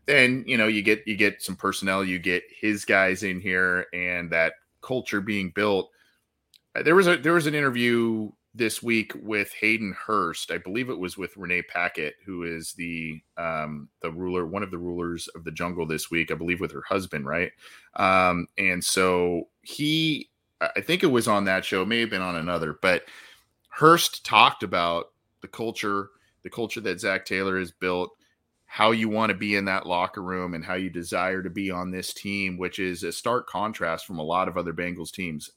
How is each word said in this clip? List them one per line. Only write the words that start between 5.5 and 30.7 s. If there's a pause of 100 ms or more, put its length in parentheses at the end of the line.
built. (840)
Uh,
there
was
a,
there
was
an
interview (220)
this
week (100)
with
Hayden
Hurst.
I
believe
it
was
with
Renee
Paquette, (120)
who
is
the, (140)
um, (140)
the
ruler,
one
of
the
rulers
of
the
jungle
this
week,
I
believe
with
her
husband,
right? (420)
Um, (100)
and
so (140)
he, (300)
I,
I
think
it
was
on
that
show,
may
have
been
on
another,
but (640)
Hurst
talked
about (300)
the
culture, (340)
the
culture
that
Zach
Taylor
has
built, (640)
how
you
wanna
be
in
that
locker
room
and
how